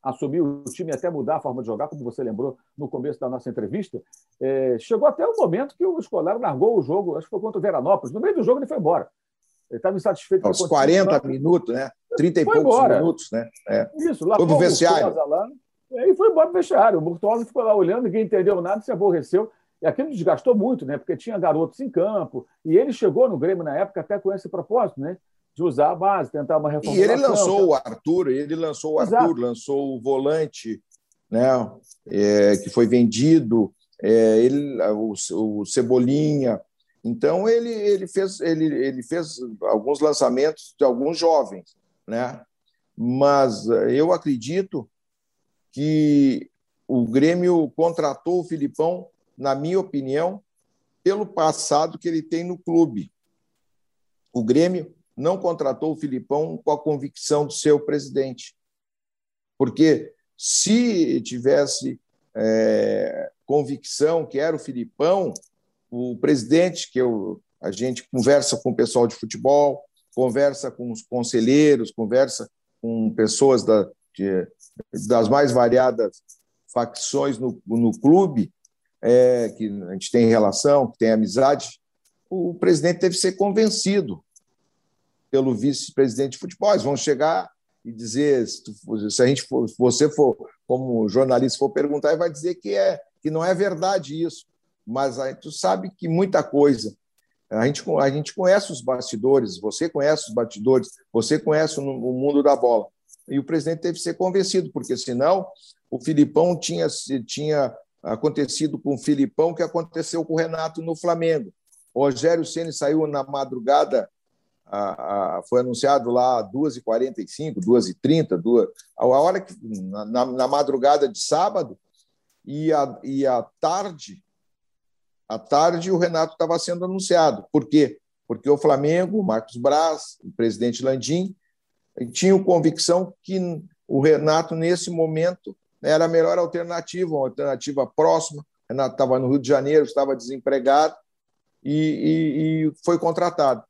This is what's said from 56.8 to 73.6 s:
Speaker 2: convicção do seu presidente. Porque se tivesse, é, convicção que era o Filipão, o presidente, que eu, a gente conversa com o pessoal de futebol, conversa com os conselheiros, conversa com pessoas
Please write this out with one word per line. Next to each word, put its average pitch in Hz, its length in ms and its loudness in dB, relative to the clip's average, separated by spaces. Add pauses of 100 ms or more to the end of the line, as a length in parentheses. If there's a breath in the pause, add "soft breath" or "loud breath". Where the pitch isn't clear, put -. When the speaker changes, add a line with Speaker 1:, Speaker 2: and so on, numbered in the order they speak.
Speaker 2:
convicção 147 640 -2
do 147 80 -8
seu 147 280 4
presidente. 139 720 -6 (1040)
Porque 139 560 0 (240)
se 208 840 0
tivesse, 135 800 -2 (340)
é, 107 960 0 (140)
convicção 147 800 -2
que 131 140 -8
era 160 160 -2
o 147 60 -6
Filipão, 139 720 -2 (560)
o 123 280 -8
presidente, 151 720 0
que 127 100 -2
eu, 101 400 -2 (200)
a 90 120 -6
gente 120 380 -6
conversa 131 460 2
com 127 140 -4
o - 60 -4
pessoal 120 300 2
de 110 80 -4
futebol, 131 680 0 (300)
conversa 127 560 0
com 120 220 -10
os 110 100 -12
conselheiros, 123 880 2
conversa 117 580 -2 (320)
com 113 340 -2
pessoas 113 500 2